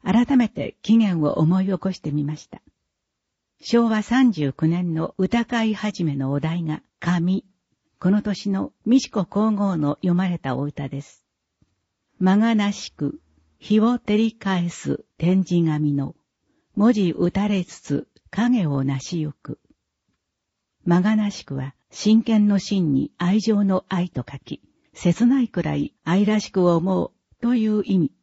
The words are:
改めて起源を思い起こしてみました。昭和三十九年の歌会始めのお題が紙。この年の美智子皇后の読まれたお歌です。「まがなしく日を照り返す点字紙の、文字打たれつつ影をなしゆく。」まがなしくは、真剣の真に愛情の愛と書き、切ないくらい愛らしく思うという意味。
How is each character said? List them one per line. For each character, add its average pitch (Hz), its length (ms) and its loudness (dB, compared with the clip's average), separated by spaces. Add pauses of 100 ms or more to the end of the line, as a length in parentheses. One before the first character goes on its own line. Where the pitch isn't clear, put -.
改 240 340 2
め 240 120 4
て - 340 -8
起 220 140 4
源 185 280 2
を 147 100 2
思 175 280 2
い 190 40 0
起 190 120 -2
こ 190 140 -4
し - 80 -10
て 156 100 -6
み 147 140 -2
ま 151 120 -4
し - 120 -20
た。 - 120 -20 (1000)
昭 233 240 2
和 220 180 0
三 247 300 4
十 147 200 -2
九 - 140 -2
年 170 280 0
の 160 220 -4
歌 226 280 0
会 220 300 -2
始 196 300 -4
め 143 120 0
の 135 160 -2
お 143 80 0
題 165 240 -4
が 156 180 -6 (160)
紙。 175 460 0 (560)
こ 185 100 0
の 208 100 2
年 202 300 -6
の 196 220 -4 (120)
美 247 160 4
智 - 100 -12
子 196 140 -4
皇 214 280 -2
后 196 240 -2
の 147 240 -2
読 175 140 0
ま 185 140 0
れ 175 100 -4
た 131 180 -6
お 135 60 -4
歌 143 260 -8
で 139 120 -8
す。 - 240 -20 (960)
「ま 185 160 4
が 226 180 2
な 202 160 0
し - 220 -12
く - 280 -8 (380)
日 208 220 0
を 240 180 2
照 208 180 -2
り 220 180 0
返 180 340 -2
す - 360 -6 (140)
点 185 240 2
字 175 220 2
紙 151 300 0
の、 139 200 -4 (640)
文 170 160 4
字 196 180 2
打 175 220 0
た 202 160 0
れ 190 160 -2
つ - 160 -16
つ - 280 -4 (220)
影 233 360 0
を 139 180 0
な 135 160 -2
し 175 200 -6
ゆ 151 120 -6
く。」 - 260 -14 (1300)
ま 175 140 4
が 214 160 2
な 208 160 -2
し - 120 -16
く 135 120 -10
は、 135 180 -8 (160)
真 220 320 2
剣 214 240 2
の 202 140 2
真 180 320 -2
に - 260 0
愛 185 220 0
情 208 240 0
の 190 240 0
愛 180 220 -4
と 127 200 -8
書 135 80 -14
き、 - 240 -14 (300)
切 180 340 2
な 269 140 4
い 233 80 0
く 175 160 -4
ら 151 100 -2
い 143 200 -4 (100)
愛 190 200 2
ら 214 140 2
し - 140 -6
く 180 180 2
思 175 340 0
う - 60 -8 (300)
と 240 160 0
い 220 120 0
う 214 160 0
意 190 140 0
味。 156 140 0 (100)